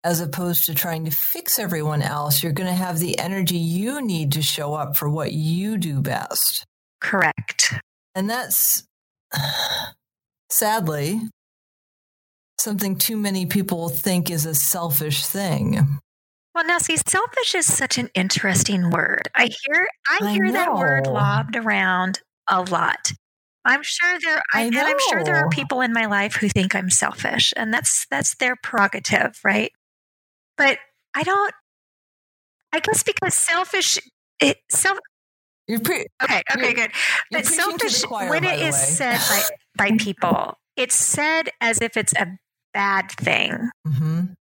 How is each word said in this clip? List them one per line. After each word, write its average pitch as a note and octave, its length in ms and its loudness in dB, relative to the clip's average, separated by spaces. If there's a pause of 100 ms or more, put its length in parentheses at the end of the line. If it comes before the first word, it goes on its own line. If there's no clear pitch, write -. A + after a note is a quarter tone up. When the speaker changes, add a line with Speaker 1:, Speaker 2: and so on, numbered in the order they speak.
Speaker 1:
as E3+ 180 0
opposed F3 460 -2
to D#3+ 80 -2
trying D#3+ 300 -4
to D#3+ 60 -4
fix - 460 -2
everyone D3+ 460 0
else, D3 400 0
you're E3 80 -2
gonna F3+ 240 -2
have F3+ 240 -2
the F3 180 -2
energy F3+ 400 -2
you F#3+ 440 -2
need D#3+ 320 0
to D3+ 100 0
show D3 320 -2
up C#3+ 200 -6
for D3+ 140 0
what D3+ 240 -2
you F3 460 -2
do D3+ 200 -2
best. - 640 -2 (380)
Speaker 2:
Correct. - 720 0 (420)
Speaker 1:
And F#3+ 140 -2
that's, - 540 0 (500)
<sighs> - 40 -4 (1120)
sadly, G3 720 0 (1400)
something G3 380 -2
too A3 200 -2
many G3 280 -2
people F3 440 -2
think F3+ 420 0
is D#3 140 -2
a D#3+ 100 -4
selfish D3+ 720 0
thing. C#3+ 760 0 (560)
Speaker 2:
Well, E4 100 0
now, E4+ 140 2
see, D#4+ 180 0
selfish A#4 560 0
is F4 180 2
such - 280 0
an A#3+ 160 -4
interesting F#3 720 2
word. - 460 0
I A#3+ 140 4 (160)
hear, E4 220 2 (220)
I E4+ 140 2
Speaker 1:
I G#3 100 0
Speaker 2:
hear F4+ 200 2
that F4 200 2
word F3 320 2
Speaker 1:
know. - 80 0
Speaker 2:
lobbed G#3 420 2
around F#3+ 640 0 (300)
a F#3 140 4
lot. E3+ 480 0 (520)
I'm C4+ 200 2
sure F4 400 0
there, D#4 180 0 (120)
I, A3+ 80 2
Speaker 1:
I - 20 2
Speaker 2:
and A#3 140 0
I'm D#4 200 2 (120)
sure - 140 0
there - 120 0
are D#4 80 4
Speaker 1:
know. E3 60 2
Speaker 2:
people C4+ 320 0
in A#3+ 120 2
my A3+ 140 2
life G3+ 280 0
who G#3 140 2
think F#3+ 240 2
I'm F#3 160 0
selfish, - 680 2
and A3 160 -2
that's, - 380 0
that's C#4 260 0
their B3+ 200 0
prerogative, - 880 0
right? G#3+ 280 2 (840)
But C4+ 220 4 (340)
I C#4 100 -4
don't, G4+ 300 2 (1200)
I D#4+ 60 0
guess - 240 0
because G4 320 0
selfish, - 640 0 (400)
it, - 180 2 (140)
self- G4 260 2 (680)
Speaker 1:
You're A3 140 -2
pre-, E4 260 -2 (160)
Speaker 2:
Okay, G#3+ 180 2 (100)
okay, B3+ 120 0
Speaker 1:
you're, B3 100 2
Speaker 2:
good. A3 180 0 (380)
Speaker 1:
you're - 120 -2
Speaker 2:
But - 40 -6
Speaker 1:
preaching F#4 320 0
to A4+ 80 0
the G4 60 0
Speaker 2:
selfish, - 140 0
Speaker 1:
choir, G#3 260 -4
Speaker 2:
when E4+ 120 2
Speaker 1:
by F4+ 100 2
Speaker 2:
it - 40 -2
Speaker 1:
the E4 100 0
Speaker 2:
is D4 80 0
Speaker 1:
way. - 60 2
Speaker 2:
said A#3+ 360 0 (120)
by, G3+ 120 2 (360)
Speaker 1:
<laughs> G3+ 120 4
Speaker 2:
by A3 80 6
people, G3 600 0 (180)
it's B3+ 200 0
said D#4+ 540 0 (120)
as A3+ 200 0
if A#3 160 -2
it's - 160 0
a F#3+ 220 -2 (380)
bad G3 380 0
thing. - 580 0 (160)
Speaker 1:
Mm-hmm. D#3 360 0 (240)